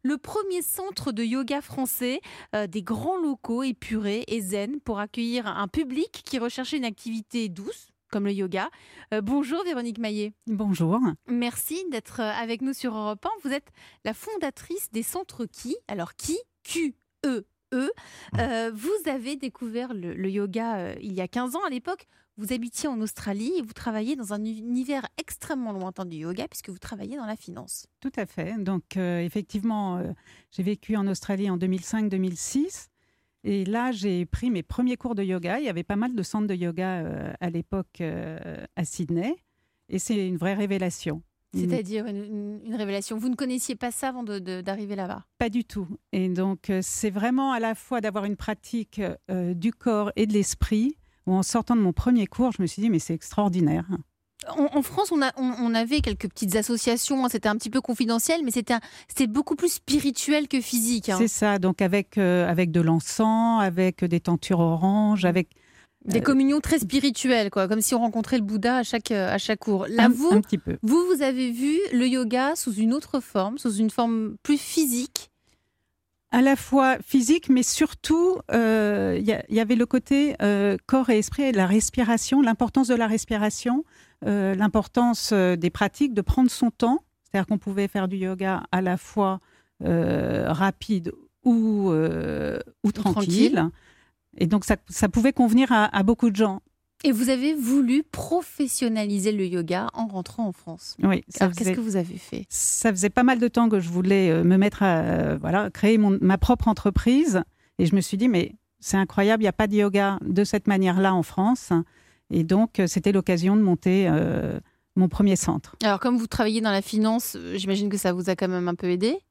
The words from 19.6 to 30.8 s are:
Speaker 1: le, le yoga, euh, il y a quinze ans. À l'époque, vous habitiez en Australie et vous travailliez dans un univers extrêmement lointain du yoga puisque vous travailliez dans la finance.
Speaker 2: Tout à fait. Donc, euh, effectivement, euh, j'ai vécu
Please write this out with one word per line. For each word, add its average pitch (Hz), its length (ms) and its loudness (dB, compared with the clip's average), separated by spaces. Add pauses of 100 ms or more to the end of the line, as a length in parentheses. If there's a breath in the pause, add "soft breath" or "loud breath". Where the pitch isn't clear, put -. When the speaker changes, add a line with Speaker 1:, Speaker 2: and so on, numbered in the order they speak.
Speaker 1:
le, 175 220 -8
le 190 160 -4
yoga, 208 460 -4
euh, 180 260 -8
il 202 100 -10
y 185 80 -6
a 180 80 -6
quinze 247 280 -6
ans. 403 100 -4
À 330 40 -4
l'époque, 269 360 -8 (320)
vous 208 140 -8
habitiez 240 360 -6
en 240 120 -4
Australie 214 580 -6
et 294 40 -4
vous 220 100 -12
travailliez 226 440 -6
dans 214 160 -10
un 208 100 -6
univers 240 640 -6 (120)
extrêmement 262 540 -8
lointain 190 320 -8
du 170 120 -12
yoga 170 320 -8
puisque - 220 -16
vous 185 80 -14
travailliez 208 380 -14
dans 254 100 -10
la 214 100 -8
finance. - 500 -16 (140)
Speaker 2:
Tout 269 160 -8
à 208 100 -6
fait. 190 360 -8
Donc, 185 340 -6
euh, 175 240 -2
effectivement, 202 800 -4
euh, 175 140 -6 (380 soft breath)
j'ai - 120 -8
vécu 208 340 -4